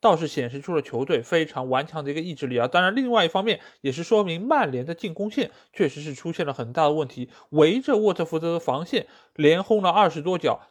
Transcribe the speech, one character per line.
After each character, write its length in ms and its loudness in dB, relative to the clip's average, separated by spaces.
倒 160 6
是 100 -2
显 220 -4
示 120 -10
出 140 -6
了 60 0
球 240 -4
队 160 0
非 240 0
常 240 -6
顽 180 0
强 180 -10
的 60 -4
一 40 -6
个 60 -6
意 140 -8
志 120 -8
力 100 -4
啊。 100 2
当 160 2
然 120 0
另 160 -2
外 140 4
一 40 2
方 160 -2
面 160 -2
也 100 -2
是 100 -8
说 220 2
明 160 -6
曼 300 0
联 160 -6
的 80 -8
进 180 -8
攻 180 -6
线 200 -4
确 160 0
实 120 -12
是 140 -10
出 180 -8
现 140 -6
了 60 -4
很 200 -10
大 120 2
的 80 4
问 140 -2
题， 220 -12
围 300 4
着 160 0
沃 180 2
特 100 -4
福 140 -4
德 160 -2
的 60 -4
防 260 -4
线 200 -4
连 280 4
轰 200 0
了 80 4
二 180 4
十 140 -6
多 160 -2
脚， 220 0